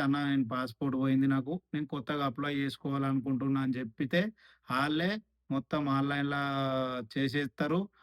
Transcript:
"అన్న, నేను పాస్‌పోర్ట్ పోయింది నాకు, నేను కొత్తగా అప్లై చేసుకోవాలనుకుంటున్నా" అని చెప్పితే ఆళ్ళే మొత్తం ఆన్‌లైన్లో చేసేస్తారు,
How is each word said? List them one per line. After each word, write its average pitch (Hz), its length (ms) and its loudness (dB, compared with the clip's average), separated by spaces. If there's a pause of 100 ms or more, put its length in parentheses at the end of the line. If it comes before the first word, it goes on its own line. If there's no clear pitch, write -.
"అన్న, 139 240 4
నేను 139 240 2
పాస్‌పోర్ట్ 127 480 -2
పోయింది 135 320 4
నాకు, 135 260 0 (140)
నేను 151 180 -2
కొత్తగా 143 400 -4
అప్లై 143 300 -2
చేసుకోవాలనుకుంటున్నా" 135 1040 0
అని 131 140 0
చెప్పితే 131 460 -2 (480)
ఆళ్ళే 151 420 2 (400)
మొత్తం 139 400 -2
ఆన్‌లైన్లో 143 520 0 (680)
చేసేస్తారు, 147 680 0 (220)